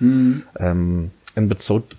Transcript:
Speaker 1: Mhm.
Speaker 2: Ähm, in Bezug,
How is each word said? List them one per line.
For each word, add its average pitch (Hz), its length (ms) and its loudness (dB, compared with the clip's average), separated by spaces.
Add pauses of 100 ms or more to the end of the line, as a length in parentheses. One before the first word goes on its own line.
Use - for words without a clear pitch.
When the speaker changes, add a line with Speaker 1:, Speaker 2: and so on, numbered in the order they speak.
Speaker 1:
Mhm. 131 420 2 (160)
Speaker 2:
Ähm, 87 520 -2 (240)
in 107 140 2
Bezug, 104 360 0 (140)